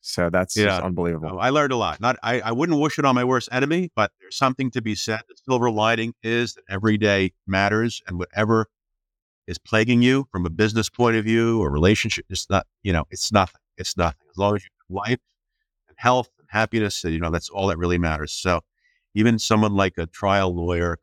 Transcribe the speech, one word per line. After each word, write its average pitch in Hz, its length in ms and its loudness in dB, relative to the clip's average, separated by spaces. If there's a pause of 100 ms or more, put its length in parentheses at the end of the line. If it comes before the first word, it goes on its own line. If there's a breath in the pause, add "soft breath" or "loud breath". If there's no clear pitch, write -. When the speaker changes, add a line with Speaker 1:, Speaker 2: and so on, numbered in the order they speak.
Speaker 1:
So 87 280 -2
that's 92 240 0
just 107 100 2
Speaker 2:
Yeah. 98 140 2
Speaker 1:
unbelievable. 87 600 -4
Speaker 2:
I 123 100 0
learned 143 220 2
a 123 40 -2
lot. 90 240 -2
Not, 123 220 -2
I, 117 180 -2
I 110 120 -6
wouldn't 147 280 0
wish 147 180 -2
it 143 60 -2
on 135 100 4
my 123 80 0
worst 123 300 0
enemy, 156 420 -2
but 107 240 0
there's 95 180 -18
something 131 340 0
to 123 100 -4
be 107 140 -4
said. 110 340 -6
The - 160 -20
silver 123 260 2
lining 113 520 0
is 117 320 -2
that - 160 -20
every 107 260 2
day 101 360 2 (140)
matters, 101 600 0
and 90 120 -8
whatever 107 480 0 (800)
is 90 120 -10
plaguing 117 420 2
you 131 320 4
from 90 140 -4
a 85 40 -2
business 107 380 0
point 117 280 2
of 110 80 0
view 113 360 2
or 78 100 0
relationship, 92 600 2
it's - 180 -8
not, 95 180 0 (160)
you 98 120 -2
know, 78 160 0
it's - 200 -6
nothing. 101 300 2 (160)
It's - 200 -10
nothing. 82 340 -2
As 82 80 -16
long 101 180 2
as 98 60 -6
you - 60 -20 (200)
have 101 200 -8
life 123 120 0 (680)
and - 100 -20
health 123 400 0
and - 120 -20
happiness, 107 540 -2
and, 82 80 -2
you 82 80 -2
know, 82 100 -2
that's 82 200 -4
all 98 160 -2
that 92 100 0
really 87 220 0
matters. 78 340 -2
So 87 300 -2 (520)
even 110 240 4
someone 107 360 2
like 98 240 0
a 82 80 -4
trial 98 480 0
lawyer 85 480 -2